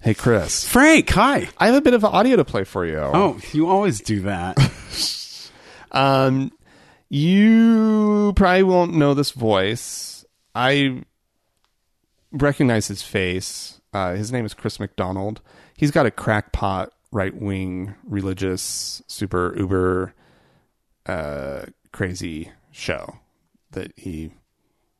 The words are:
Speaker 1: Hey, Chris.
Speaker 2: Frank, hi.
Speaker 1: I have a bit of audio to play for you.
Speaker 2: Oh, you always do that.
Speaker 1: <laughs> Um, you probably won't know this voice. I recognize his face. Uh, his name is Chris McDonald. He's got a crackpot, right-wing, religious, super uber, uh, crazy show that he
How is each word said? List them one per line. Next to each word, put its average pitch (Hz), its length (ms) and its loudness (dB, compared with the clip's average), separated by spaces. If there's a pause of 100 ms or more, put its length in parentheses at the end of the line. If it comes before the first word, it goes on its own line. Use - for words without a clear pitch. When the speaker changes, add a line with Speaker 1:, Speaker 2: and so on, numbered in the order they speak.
Speaker 1:
Hey, 113 100 2
Chris. - 540 0
Speaker 2:
Frank, 302 400 6
hi. 226 480 2
Speaker 1:
I 185 100 2
have 240 100 6
a 285 40 6
bit 247 140 4
of 214 100 2
audio 220 320 4
to 151 80 4
play 101 200 -2
for 92 200 -4
you. 78 140 -2
Speaker 2:
Oh, 101 400 0 (140)
you 156 160 2
always 190 320 2
do 104 200 -2
that. 92 380 -4
Speaker 1:
<laughs> - 120 4 (1200)
Um, 135 580 2 (580)
you 214 1300 4
probably 190 300 4
won't 175 300 2
know 143 200 4
this 139 160 0
voice. 110 920 -2 (280)
I 131 520 0 (1300)
recognize 135 560 2
his 98 120 -10
face. - 800 -6 (120)
Uh, 92 220 -4
his 107 180 -6
name 120 120 -4
is 104 100 -10
Chris - 260 -8
McDonald. 98 600 -6 (360)
He's 147 160 0
got 156 120 2
a 110 60 2
crackpot, 101 840 -4 (200)
right-wing, 95 880 -6
religious, 95 1040 -6
super 90 500 -4
uber, 92 580 -2 (920)
uh, 71 600 -10 (260)
crazy 90 580 -8 (220)
show - 460 -10 (520)
that 90 260 -12
he 80 360 -12 (680)